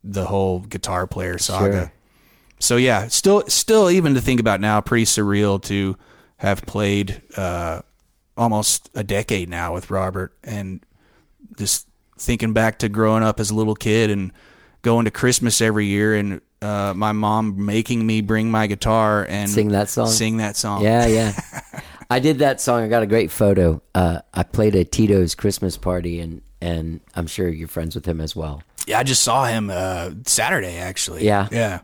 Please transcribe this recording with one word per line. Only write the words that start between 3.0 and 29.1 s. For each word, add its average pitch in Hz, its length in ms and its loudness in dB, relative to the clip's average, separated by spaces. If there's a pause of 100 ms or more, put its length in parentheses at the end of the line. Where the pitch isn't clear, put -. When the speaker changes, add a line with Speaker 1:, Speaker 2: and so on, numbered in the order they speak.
Speaker 1:
still, 196 400 4
still 214 420 4
even 165 220 4
to 127 80 4
think 127 180 2
about 104 220 2
now, 107 180 2
pretty 113 260 2
surreal 101 580 2
to 98 340 -2 (400)
have 101 280 -2
played, 101 560 -2 (140)
uh, 87 460 -6 (560)
almost 110 580 0
a 113 80 -4
decade 98 460 -4
now 87 240 -6
with 90 180 -8
Robert, 95 400 -4 (100)
and 98 380 -8 (760)
just - 280 -4 (320)
thinking 113 360 -2
back 110 260 2
to 117 80 0
growing 110 360 2
up 110 180 0
as 101 80 -2
a 107 60 -2
little 107 200 0
kid 110 340 2
and 98 220 -2 (520)
going 117 200 2
to 110 80 0
Christmas 123 480 0
every 107 280 2
year 104 280 2
and, 101 240 -2 (220)
uh, 101 320 -4
my 107 200 -2
mom 107 520 0
making 110 400 0
me 110 140 0
bring 110 320 0
my 110 160 2
guitar 107 640 0
and 101 200 -4
Speaker 2:
Sing 104 200 2
that 101 200 2
song? 117 180 0
Speaker 1:
sing 113 300 0
that 104 200 -4
song. 101 260 -2
Speaker 2:
Yeah, 117 220 4
yeah. 110 340 2 (340)
Speaker 1:
<laughs> - 360 -18
Speaker 2:
I 127 100 2
did 139 200 2
that 135 200 2
song. 120 240 2
I 110 40 -2
got 113 160 4
a - 40 2
great 101 240 2
photo. 92 500 4 (140)
Uh, 85 240 2 (140)
I - 100 0
played 107 320 2
at 90 160 2
Tito's 101 440 4
Christmas 98 420 -2
party, 87 420 -4
and, 82 220 -10 (180)
and 82 400 -4 (160)
I'm 87 120 -4
sure 92 200 -4
you're 80 220 -6
friends 82 260 -6
with - 100 -10
him 82 140 -4
as 78 160 -6
well. 76 260 -8 (260)
Speaker 1:
Yeah, 110 120 0
I 127 40 0
just 131 200 2